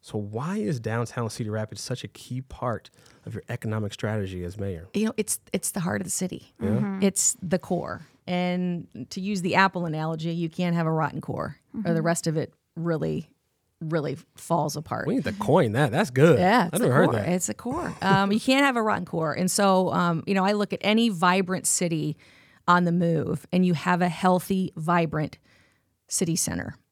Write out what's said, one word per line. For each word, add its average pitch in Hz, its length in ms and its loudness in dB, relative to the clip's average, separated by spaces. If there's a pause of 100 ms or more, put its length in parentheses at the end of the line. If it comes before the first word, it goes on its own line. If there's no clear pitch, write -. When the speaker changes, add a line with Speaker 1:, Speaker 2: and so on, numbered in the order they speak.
Speaker 1:
So - 160 -8
why 110 420 -6
is 190 200 -4
downtown 113 500 -2
Cedar 107 220 -6
Rapids 107 300 -6
such - 240 -8
a - 20 -10
key - 320 -10
part 123 500 -8 (360)
of 110 80 -12
your - 160 -10
economic 107 420 -4
strategy 98 540 -4
as 87 120 -10
mayor? 95 360 -6
Speaker 2:
You 214 140 0
know, 220 100 -2
it's, - 240 -4 (100)
it's - 200 -4
the 196 100 -4
heart 202 180 -2
of 190 60 -6
the 165 60 -6
city. - 500 -6
Speaker 1:
Yeah. 214 80 0
Speaker 3:
Mm-hmm. 202 340 0
Speaker 2:
It's - 380 2
the 180 180 0
core. 175 440 -6 (220)
And 180 640 -2 (220)
to - 100 -10
use 190 220 -2
the 175 140 0
Apple 190 300 4
analogy, 160 480 -2
you 165 140 -2
can't 175 260 -2
have 170 120 2
a 160 60 0
rotten 156 280 -2
core - 380 -6 (180)
or 226 60 -6
the 180 80 -2 (100)
Speaker 3:
Mm-hmm. - 60 -2
Speaker 2:
rest 170 220 0
of 156 100 0
it - 160 -4 (240)
really, 160 520 -2 (520)
really 151 360 -2 (180)
falls 156 420 -2
apart. - 280 -6
Speaker 1:
We 190 100 0
need 269 100 0
to - 80 -2
coin 127 400 2
that. 135 180 2
That's 151 200 0
good. 139 280 6
Speaker 2:
Yeah, 190 240 4
Speaker 1:
I - 40 0
Speaker 2:
it's - 120 -6
Speaker 1:
never 240 60 2
Speaker 2:
the - 80 4
Speaker 1:
heard 185 160 6
Speaker 2:
core. - 100 0
Speaker 1:
that. 101 100 -2
Speaker 2:
It's 180 200 0
a 214 40 -4
core. 285 480 -6
Um, 196 300 4
you 214 80 2
can't 269 260 4
have 262 120 2
a 233 40 0
rotten 208 240 0
core. 160 280 -2
And 185 180 0
so, 190 400 4
um, 175 340 2
you 202 80 0
know, 190 120 2
I 208 80 2
look 208 180 0
at 196 100 -6
any 226 280 4
vibrant 185 580 2
city 156 480 0 (540)
on 175 160 8
the 170 80 4
move, 170 580 2
and 180 140 4
you 180 80 4
have 175 280 0
a 180 80 2
healthy, 185 680 0
vibrant 160 600 0 (680)
city 160 280 0
center. - 400 -4 (160)